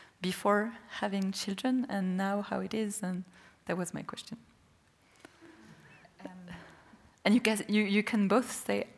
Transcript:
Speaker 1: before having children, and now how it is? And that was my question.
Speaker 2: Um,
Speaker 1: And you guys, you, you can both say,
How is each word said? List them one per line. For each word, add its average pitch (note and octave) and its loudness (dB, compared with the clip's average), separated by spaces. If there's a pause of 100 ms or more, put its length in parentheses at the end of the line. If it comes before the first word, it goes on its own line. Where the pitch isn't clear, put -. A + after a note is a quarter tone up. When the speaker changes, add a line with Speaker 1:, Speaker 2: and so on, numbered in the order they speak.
(220)
Speaker 1:
before G#3 2 (280)
having G3 -2
children, B3 -2
and F#3 0
now G3 0
how G3+ -4
it F#3+ -6
is? A3 -4
And F#3 -4 (420)
that F3 -2
was F3+ -6
my - -8
question. - -12 (1900)
Speaker 2:
Um, F#3 -12 (920)
Speaker 1:
And G3+ 8
you A#3+ 8
guys, A3 2
you, G#3+ 4
you G3+ 4
can G#3 2
both A3+ 4 (160)
say, G3+ 0 (120)